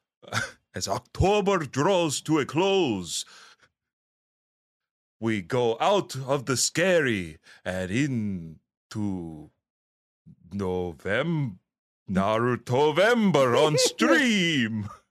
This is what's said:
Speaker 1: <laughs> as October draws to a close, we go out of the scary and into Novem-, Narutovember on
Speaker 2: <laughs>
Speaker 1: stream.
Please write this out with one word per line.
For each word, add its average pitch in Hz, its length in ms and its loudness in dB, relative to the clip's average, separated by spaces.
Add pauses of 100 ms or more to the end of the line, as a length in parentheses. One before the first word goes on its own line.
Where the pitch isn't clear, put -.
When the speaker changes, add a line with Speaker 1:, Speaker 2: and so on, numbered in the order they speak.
(320)
Speaker 1:
<laughs> - 60 -2 (380)
as 95 120 -8
October 185 720 0
draws 160 600 0
to 156 180 0
a 123 60 0
close, 147 800 0 (1900)
we 110 220 -2
go 117 380 -2
out 185 360 0 (120)
of 135 180 -2
the 127 120 -2
scary 127 800 0 (260)
and 92 280 -6
into 95 1600 -6 (1000)
Novem-, 98 1080 -4 (520)
Narutovember 131 1600 2
on 151 100 2
Speaker 2:
<laughs> - 0 -
Speaker 1:
stream. 170 1120 2 (220)